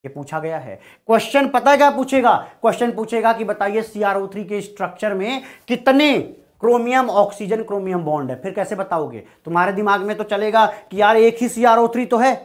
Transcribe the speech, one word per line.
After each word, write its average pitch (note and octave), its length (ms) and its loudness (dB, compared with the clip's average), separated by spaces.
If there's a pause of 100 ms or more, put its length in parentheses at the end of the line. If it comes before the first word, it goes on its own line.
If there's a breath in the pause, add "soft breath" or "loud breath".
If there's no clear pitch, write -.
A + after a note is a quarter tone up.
ये C#3 60 -14
पूछा C#3+ 300 -10
गया D#3+ 200 -8
है A2+ 200 -16 (280 soft breath)
क्वेश्चन, A3+ 420 2
पता C4+ 220 2
है C#4+ 60 6
क्या C#4+ 140 6
पूछेगा? B3+ 440 2 (260 loud breath)
क्वेश्चन A#3 300 0
पूछेगा A3+ 420 0
कि A3+ 120 -4
बताइए G3+ 380 -2
सीआरओ G3 440 -2
थ्री G3 180 -10
के G3+ 160 -6
स्ट्रक्चर G3 520 -6
में A3+ 280 -4 (260 loud breath)
कितने C4+ 500 4 (440)
क्रोमियम A#3+ 500 2
ऑक्सीजन G3+ 520 0
क्रोमियम F#3+ 360 -4
बॉन्ड D3+ 320 -4
है। B2 100 -8
फिर F#3+ 120 -8
कैसे G3+ 220 -6
बताओगे? D#3 480 -6 (220 soft breath)
तुम्हारे F3 280 0
दिमाग G3+ 280 0
में G#3 160 -6
तो G#3+ 80 -6
चलेगा G#3+ 400 2 (260 loud breath)
कि F#3 100 -8
यार G#3+ 160 4
एक A3+ 200 4
ही A#3+ 120 -2
सीआरओ A#3 380 2
थ्री A#3 180 -4
तो A#3+ 120 0
है B3 160 2 (120)